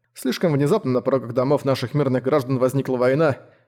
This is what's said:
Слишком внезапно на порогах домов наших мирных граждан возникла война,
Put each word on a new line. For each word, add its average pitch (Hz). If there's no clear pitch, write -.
Слишком 196
внезапно 143
на 123
порогах 120
домов 131
наших 131
мирных 135
граждан 131
возникла 127
война, 135